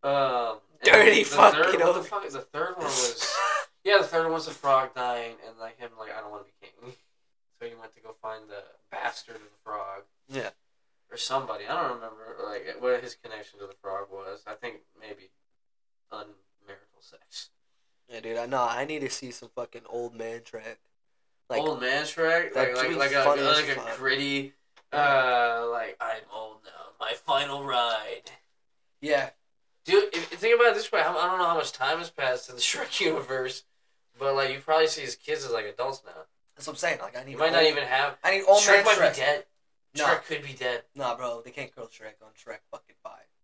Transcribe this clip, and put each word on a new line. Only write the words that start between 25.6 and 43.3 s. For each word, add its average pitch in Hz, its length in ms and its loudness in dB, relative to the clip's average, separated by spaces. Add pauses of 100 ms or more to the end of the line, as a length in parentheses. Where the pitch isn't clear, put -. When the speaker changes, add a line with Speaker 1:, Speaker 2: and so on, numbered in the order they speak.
Speaker 1:
uh, 120 80 -4
like, 117 280 -6
"I'm 110 220 -6 (120)
old - 300 -12
now. - 360 -20
My 113 140 -4
final 139 500 -2
ride." 117 680 -2 (680)
Speaker 2:
Yeah. 143 280 0 (560)
Speaker 1:
Dude, 196 200 6 (100)
if, 165 140 -4
think 208 300 2
about 240 120 8
it - 40 2
this 214 160 -4
way. 180 100 2
I, 156 100 2
I 175 160 -2
don't - 100 0
know 175 80 2
how 170 80 2
much 165 180 -2
time 151 280 -2
has 170 100 -10
passed 127 400 -4
in 127 60 -16
the 120 60 -4
<laughs> - 0 -
Shrek - 380 -2
universe, 135 640 -4 (520)
but, 139 160 0
like, 135 180 0
you 135 80 -6
probably 160 280 4
see 156 140 -4
his 127 140 -8
kids - 300 -6
as, 120 60 -6
like, 113 140 -4
adults 123 380 -6
now. - 200 -18 (320)
Speaker 2:
That's 135 100 -16
what 151 80 -10
I'm 135 40 -14
saying. 165 260 -2
Like, 117 120 -12
I 127 80 -10
need 135 100 -14
Speaker 1:
You 120 40 -12
might 156 140 2
not - 100 6
Speaker 2:
old, 156 100 6
Speaker 1:
even 147 120 -2
have 135 400 0
Speaker 2:
I 180 80 2
need 196 160 0
old 202 160 10
Speaker 1:
Shrek 202 140 8
Speaker 2:
man 202 80 6
Speaker 1:
might 214 120 6
Speaker 2:
Shrek. 165 160 6
Speaker 1:
be - 80 -8
dead. 147 240 0 (500)
Speaker 2:
No. 151 120 0
Speaker 1:
Shrek - 180 2
could 151 160 -6
be 139 120 -12
dead. 123 280 -4 (140)
Speaker 2:
Nah, 127 200 -4
bro, 120 300 -6
they 127 60 -20
can't 135 240 -12
kill 120 100 -14
Shrek 110 380 -20
on 110 80 -20
Shrek 110 260 -18 (140)
fucking - 320 -20
Five. - 240 -18 (160)